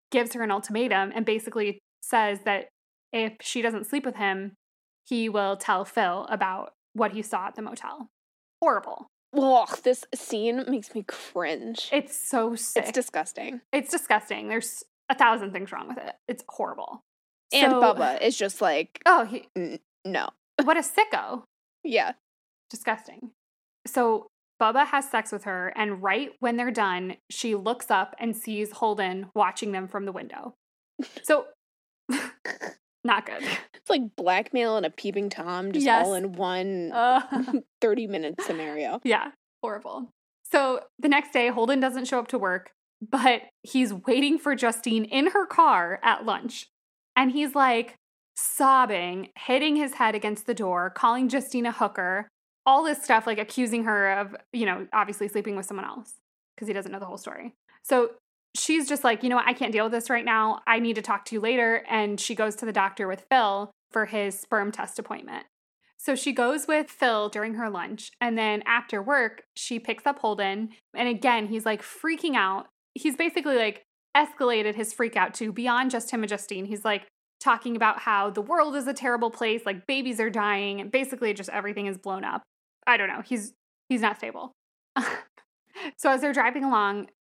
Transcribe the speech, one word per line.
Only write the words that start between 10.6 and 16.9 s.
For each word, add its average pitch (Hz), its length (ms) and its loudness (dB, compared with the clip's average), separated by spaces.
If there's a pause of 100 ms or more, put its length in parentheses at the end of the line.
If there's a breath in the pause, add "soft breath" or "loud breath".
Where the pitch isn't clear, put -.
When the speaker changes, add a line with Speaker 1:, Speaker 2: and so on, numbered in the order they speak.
Speaker 2:
makes 247 260 -4
me 208 120 -6
cringe. 175 840 -6
Speaker 1:
It's 285 240 0
so 233 380 -2
sick. 226 300 -2
Speaker 2:
It's 220 80 -6
disgusting. 240 680 -4 (120)
Speaker 1:
It's 277 180 0
disgusting. 214 580 0
There's 220 340 -6 (280)
a 269 40 2
thousand 226 380 4
things 185 200 -8
wrong - 160 -10
with 240 100 -10
it. - 160 -12 (140)
It's 247 200 -8
horrible. - 540 -8 (500)